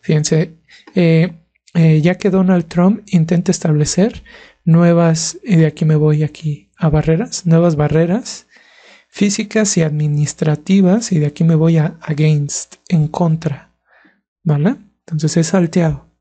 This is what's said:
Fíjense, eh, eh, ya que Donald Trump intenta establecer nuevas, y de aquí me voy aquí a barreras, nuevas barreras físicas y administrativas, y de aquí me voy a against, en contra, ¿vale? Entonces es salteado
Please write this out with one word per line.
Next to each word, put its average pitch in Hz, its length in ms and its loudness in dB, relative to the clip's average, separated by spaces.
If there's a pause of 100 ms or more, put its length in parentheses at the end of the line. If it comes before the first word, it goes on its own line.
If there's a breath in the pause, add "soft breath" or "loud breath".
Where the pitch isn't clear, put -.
Fíjense, 160 580 -2 (340 loud breath)
eh, 165 480 0 (320)
eh, 160 280 2
ya 180 140 2
que 196 140 -2
Donald 180 380 0
Trump 180 400 0
intenta 175 440 0
establecer 165 720 -2 (400 loud breath)
nuevas, 170 800 2
y 226 120 0
de 160 100 4
aquí 151 200 -2
me 156 100 2
voy 151 280 2
aquí 147 540 -8
a 165 120 0
barreras, 160 580 -2
nuevas 165 280 2
barreras 160 720 -2 (640 soft breath)
físicas 208 680 -2
y 170 40 2
administrativas, 151 1300 0
y 170 80 0
de 147 60 0
aquí 151 180 -4
me 165 120 2
voy 165 220 2
a 156 240 -2
against, 151 760 -2 (140)
en 151 180 0
contra, 160 680 -4 (720 soft breath)
¿vale? 156 320 0 (240)
Entonces 156 380 -4
es 165 100 0
salteado 165 720 -2